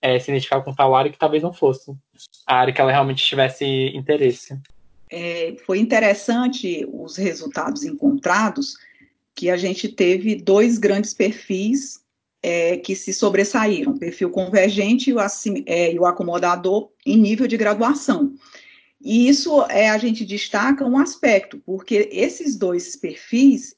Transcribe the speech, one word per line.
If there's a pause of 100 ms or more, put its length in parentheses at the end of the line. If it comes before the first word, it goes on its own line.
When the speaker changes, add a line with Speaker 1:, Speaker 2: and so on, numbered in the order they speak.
Speaker 1:
é,
se
identificar
com
tal
área
que
talvez
não
fosse (540)
a
área
que
ela
realmente
tivesse (300)
interesse. (520)
Speaker 2:
É, (120)
foi
interessante
os
resultados
encontrados, (600)
que
a
gente
teve
dois
grandes
perfis, (420)
é,
que
se
sobressaíram,
o
perfil
convergente
e
o
assim,
é,
e
o
acomodador (140)
em
nível
de
graduação. (680)
E
isso,
é,
a
gente
destaca
um
aspecto,
porque
esses
dois
perfis,